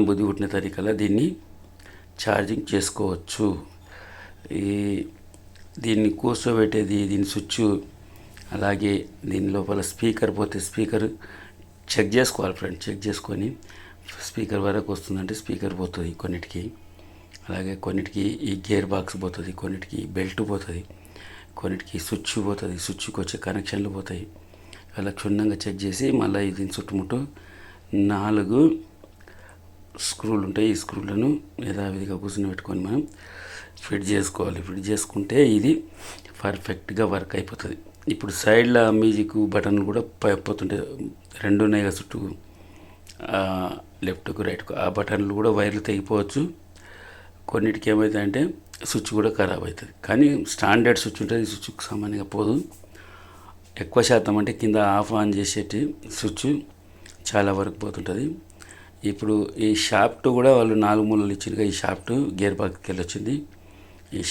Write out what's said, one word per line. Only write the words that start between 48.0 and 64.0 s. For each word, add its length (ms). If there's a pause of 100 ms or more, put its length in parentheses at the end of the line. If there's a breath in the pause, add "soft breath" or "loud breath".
స్విచ్ 280
కూడా 200
ఖరాబ్ 300
అవుతుంది. 240 (160)
కానీ 200 (260)
స్టాండర్డ్ 480
స్విచ్ 220
ఉంటుంది, 220
ఈ 60
స్విచ్కి 380
సామాన్యంగా 460
పోదు. 200 (1300 loud breath)
ఎక్కువ 260
శాతం 320
అంటే 200
కింద 160 (220)
ఆఫ్ 200
on 100 (100)
చేసేటి 400 (380)
స్విచ్ 300 (840 loud breath)
చాలా 300
వరకు 240
పోతుంటుంది. 420 (840 loud breath)
ఇప్పుడు 220 (340)
ఈ 0 (200)
షాఫ్ట్ 400 (100)
కూడా 200
వాళ్ళు 180 (100)
నాలుగు 240
మూలలు 260
ఇచ్చినగా 360
ఈ 100
షాఫ్ట్ 300 (280)
గేర్ 200
బాక్స్కి 320
వెళ్ళి 140
వచ్చింది. 300 (840 loud breath)